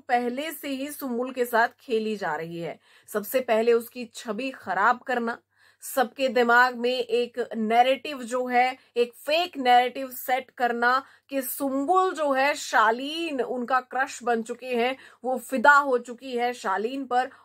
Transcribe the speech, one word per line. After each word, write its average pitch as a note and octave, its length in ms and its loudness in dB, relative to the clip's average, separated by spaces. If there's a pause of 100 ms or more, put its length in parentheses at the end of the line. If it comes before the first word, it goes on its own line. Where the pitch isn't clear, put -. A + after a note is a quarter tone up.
पहले B3 440 -2
से D4 180 -10
ही C4+ 220 -6
सुम्बुल B3+ 400 -6
के B3+ 140 -2
साथ A#3+ 240 2 (100)
खेली A3 360 -2
जा F3+ 200 -4
रही E3 240 -8
है। E3 180 -8 (320)
सबसे G#3 320 -2
पहले A#3 320 2
उसकी A#3 320 -2 (100)
छवि B3 360 -6
खराब A3 480 0
करना, A#3+ 380 -4 (460)
सबके C4 460 -2
दिमाग A#3+ 480 4
में A#3+ 120 -2
एक A#3+ 500 -2 (160)
नैरेटिव B3 680 2
जो B3 240 -4
है, B3 300 2 (200)
एक A#3+ 180 0
फेक E4+ 420 -2
नैरेटिव B3 540 4
सेट B3+ 400 -4
करना A#3+ 500 0 (280)
कि C4+ 120 -2
सुम्बुल C#4+ 720 0
जो C#4+ 180 -2
है C4+ 240 2
शालीन C#4 840 0
उनका B3 400 -2
क्रश C4 420 -6
बन A#3 200 0
चुके B3 320 -8
हैं, B3 200 0 (280)
वो B3+ 160 -2
फिदा C4+ 360 6
हो C#4 220 4
चुकी B3 400 -6
है A#3+ 160 0
शालीन A#3+ 520 -4
पर, B3+ 240 0 (160)